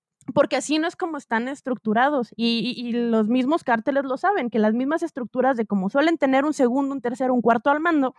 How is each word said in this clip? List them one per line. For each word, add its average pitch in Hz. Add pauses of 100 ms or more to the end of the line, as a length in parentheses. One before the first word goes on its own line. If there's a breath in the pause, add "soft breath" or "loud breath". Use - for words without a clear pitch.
(340)
porque -
así 294
no 311
es 359
como 339
están 233
estructurados. 247
Y, 233
y, 240
y 233
los 226
mismos 254
cárteles 269
lo 262
saben, 349
que 240
las 214
mismas 269
estructuras 254
de 220
como 196
suelen 302
tener 269
un 302
segundo, 269
un 269
tercero, 254
un 247
cuarto 226
al 294
mando, 311